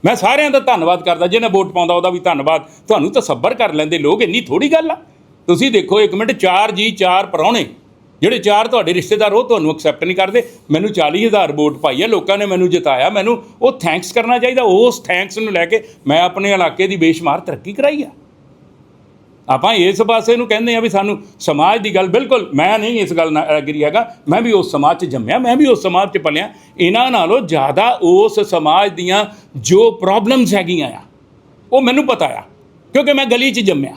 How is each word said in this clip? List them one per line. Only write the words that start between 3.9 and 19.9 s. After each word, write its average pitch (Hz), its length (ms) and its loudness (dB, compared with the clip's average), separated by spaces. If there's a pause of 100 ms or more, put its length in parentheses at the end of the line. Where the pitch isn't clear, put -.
ਲੋਕ, 160 240 0
ਇੰਨੀ 190 200 -2
ਥੋੜ੍ਹੀ 208 320 -2
ਗੱਲ 320 180 0
ਆ। - 60 -6 (500)
ਤੁਸੀਂ 240 240 2
ਦੇਖੋ 208 300 2
ਇੱਕ 208 120 2
ਮਿੰਟ, 220 180 -2
ਚਾਰ 190 400 0
ਜੀ, 208 200 -2
ਚਾਰ 190 340 0
ਪ੍ਰਾਹੁਣੇ, 180 400 0 (560)
ਜਿਹੜੇ 226 160 4
ਚਾਰ 208 300 2
ਤੁਹਾਡੇ 208 260 0
ਰਿਸ਼ਤੇਦਾਰ, 208 400 0
ਉਹ 220 100 2
ਤੁਹਾਨੂੰ 185 280 0
ਐਕਸੈਪਟ 151 320 -2
ਨਹੀਂ 180 120 -2
ਕਰਦੇ। 196 280 0 (280)
ਮੈਨੂੰ 190 200 0
ਚਾਲੀ 180 360 0
ਹਜ਼ਾਰ 196 240 2
ਵੋਟ 151 260 0
ਪਾਈ 143 240 -2
ਆ, 214 60 0
ਲੋਕਾਂ 202 300 0
ਨੇ 208 80 -2
ਮੈਨੂੰ 180 240 0
ਜਿਤਾਇਆ, 160 400 0
ਮੈਨੂੰ 214 340 -2 (180)
ਉਹ 254 100 4
ਥੈਂਕਸ 175 400 -4
ਕਰਨਾ 240 280 0
ਚਾਹੀਦਾ। 247 240 0
ਉਸ 226 360 4
ਥੈਂਕਸ 185 380 -4
ਨੂੰ 214 160 -4
ਲੈ 170 120 0
ਕੇ 214 180 -2 (240)
ਮੈਂ 156 140 4
ਆਪਣੇ 196 300 -2
ਇਲਾਕੇ 185 360 0
ਦੀ 196 80 -2
ਬੇਸ਼ੁਮਾਰ 160 440 0
ਤਰੱਕੀ 170 340 -12
ਕਰਾਈ 285 300 -2
ਆ। - 80 -12 (1400)
ਆਪਾਂ 143 240 2
ਇਸ 190 280 2